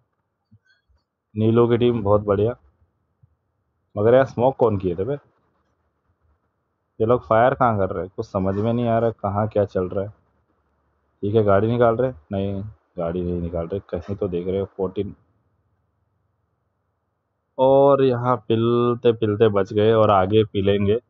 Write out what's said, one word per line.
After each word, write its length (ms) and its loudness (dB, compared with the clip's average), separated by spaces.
नीलो 340 2
की 100 2
टीम, 240 0
बहुत 220 2
बढ़िया। 320 0
मगर 180 4
यार 120 4
smoke 300 -2
कौन 220 0
किए 160 -4
थे 100 -6
बे? 100 -6
ये 60 0
लोग 180 0
fire 300 2
कहाँ 240 0
कर 120 -2
रहे 140 -6
हैं? 120 -14
कुछ 100 -10
समझ 300 -4
में 160 -2
नहीं 160 -4
आ 100 0
रहा 140 0
कहाँ 360 -4
क्या 180 0
चल 220 -6
रहा 160 -6
है। 60 -12
ठीक 120 -4
है, 100 4
गाड़ी 240 2
निकाल 280 2
रहे? 160 -2
नहीं, 300 -4
गाड़ी 240 -4
नहीं 200 -4
निकाल 240 -6
रहे, 140 -6
कहीं 260 -8
तो 120 -4
देख 180 -6
रहे 140 -2
हो, 60 -4
फोर्टीन। 380 -6
और 460 4
यहाँ 320 0
पिलते 680 0
पिलते 360 0
बच 220 -2
गए 220 2
और 180 4
आगे 340 2
पिलेंगे। 520 0